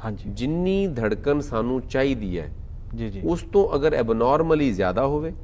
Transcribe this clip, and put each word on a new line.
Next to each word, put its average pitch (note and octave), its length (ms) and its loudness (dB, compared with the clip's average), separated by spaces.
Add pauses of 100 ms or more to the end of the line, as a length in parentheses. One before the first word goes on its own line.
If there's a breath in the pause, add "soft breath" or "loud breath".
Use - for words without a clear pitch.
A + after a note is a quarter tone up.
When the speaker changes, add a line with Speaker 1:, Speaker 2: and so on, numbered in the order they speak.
Speaker 1:
ਹਾਂਜੀ। G2 240 -6
Speaker 2:
ਜਿੰਨੀ F3 580 0
ਧੜਕਨ B2 540 0
ਸਾਨੂੰ B2 400 -2
ਚਾਹੀਦੀ B2 580 0
ਹੈ, D2+ 100 -6 (460)
Speaker 1:
ਜੀ, A2+ 140 -4
ਜੀ। G2 160 -8
Speaker 2:
ਉਸ E3 280 0
ਤੋਂ G3 220 4
ਅਗਰ C#3+ 260 2
abnormally C3+ 720 4
ਜ਼ਿਆਦਾ F#2+ 340 2
ਹੋਵੇ D3+ 280 -2 (100)